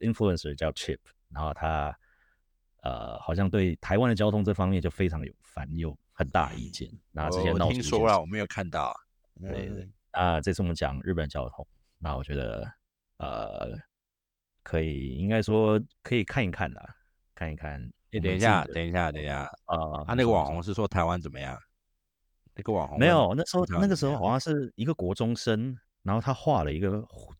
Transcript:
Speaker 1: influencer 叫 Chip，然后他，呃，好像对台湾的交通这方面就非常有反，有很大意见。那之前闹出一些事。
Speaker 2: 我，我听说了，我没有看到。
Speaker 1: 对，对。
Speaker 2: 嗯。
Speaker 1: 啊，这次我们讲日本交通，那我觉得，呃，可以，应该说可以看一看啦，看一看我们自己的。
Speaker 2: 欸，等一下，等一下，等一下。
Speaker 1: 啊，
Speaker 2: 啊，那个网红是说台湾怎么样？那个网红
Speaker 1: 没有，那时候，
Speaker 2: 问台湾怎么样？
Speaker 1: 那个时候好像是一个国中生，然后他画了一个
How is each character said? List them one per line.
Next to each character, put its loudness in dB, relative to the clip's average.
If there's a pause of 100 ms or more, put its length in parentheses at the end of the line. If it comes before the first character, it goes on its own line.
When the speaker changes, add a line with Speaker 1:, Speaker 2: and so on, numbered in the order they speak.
Speaker 1:
influencer 0
叫 0
Chip， -4 (300)
然 -6
后 -2
他， -2 (880)
呃， -6
好 -4
像 2
对 4
台 0
湾 4
的 2
交 4
通 2
这 2
方 2
面 4
就 0
非 0
常 -2
有 -10 (120)
反， -12
有 -4 (160)
很 -2
大 2
意 -8
见。 -10 (220)
那 -4
之 0
前 2
闹 4
出 4
一 0
些 -2
事。 0
Speaker 2:
我， 4
我 -
听 6
说 -
了， 6
我 -2
没 -6
有 -2
看 -6
到。 -2 (400)
Speaker 1:
对， -8
对。 -
Speaker 2:
嗯。 -10 (200)
Speaker 1:
啊， 2
这 2
次 -2
我 2
们 0
讲 -2
日 0
本 0
交 -6
通， -14 (320)
那 -4
我 -6
觉 -6
得， -4 (460)
呃， -8 (840)
可 0
以， -2
应 -2
该 4
说 4 (220)
可 -2
以 2
看 -2
一 0
看 -4
啦， -18 (380)
看 -6
一 -8
看 -8
我 -8
们 -12 (180)
自 -4
己 0
的。 -
Speaker 2:
欸， -
等 0
一 -2
下， 6
等 -4
一 -4
下， 2
等 -8
一 -6
下。 -4 (240)
Speaker 1:
啊， -4
Speaker 2:
啊， -2
那 4
个 4
网 4
红 -4
是 -6
说 0
台 2
湾 0
怎 -10
么 -14
样？ -10 (960)
那 -10
个 -2
网 0
红 -4
Speaker 1:
没 6
有， 6
那 0
时 -6
候， 4
Speaker 2:
问 2
台 -2
湾 4
怎 -
么 -
样？ 6
Speaker 1:
那 6
个 4
时 0
候 2
好 2
像 2
是 -2
一 -4
个 0
国 -2
中 0
生， 0 (240)
然 0
后 2
他 -2
画 2
了 0
一 -2
个 -2 (340)